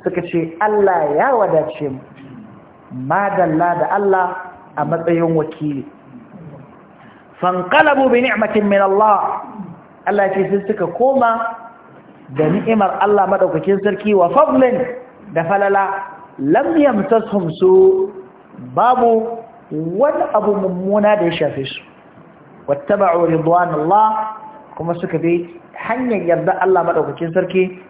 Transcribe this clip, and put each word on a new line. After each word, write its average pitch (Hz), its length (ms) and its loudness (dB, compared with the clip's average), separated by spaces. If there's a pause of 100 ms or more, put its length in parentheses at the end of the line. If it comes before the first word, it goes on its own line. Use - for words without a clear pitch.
Suka 175 180 -4
ce, 165 380 -4
"Allah 190 560 2
ya 247 180 2
wadace 160 560 -2
mu." 131 80 -12 (920)
Madalla 175 880 0
da 156 100 0
Allah 190 360 2 (500)
a 151 80 -2
matsayin 165 500 0
wakili. 151 500 -4 (1600)
Fanqalabu 262 720 2
bi 240 120 4
ni'matin 214 460 0
min 196 120 2
Allah. 196 640 2 (640)
Allah 196 220 2
ya 196 60 -2
ce 190 160 0
sai 196 180 0
suka 208 260 -2
koma 247 380 2 (1040)
da 156 120 2
ni'imar 202 520 0
Allah 202 260 2
madaukakin 185 560 0
sarki 208 320 0
wa 175 160 4
fadlin 262 480 2 (540)
da 165 120 -2
falala 196 400 2 (540)
lam 196 380 2
yamsashum 214 840 2
su, 381 540 4 (600)
babu 233 640 2 (320)
wani 196 520 -2 (120)
abu 208 200 2
mummuna 190 640 0
da 170 80 -2
ya 170 80 0
shafe 139 320 -4
su. - 160 -12 (880)
Wattaba'u 175 600 0
ridwanallah, 165 1080 0 (400)
kuma 170 240 -4
suka 165 180 -4
bi 170 320 0 (240)
hanyar 233 480 -4
yarda 170 400 0
Allah 185 220 2
madaukakin 165 500 -2
sarki. 185 440 0 (120)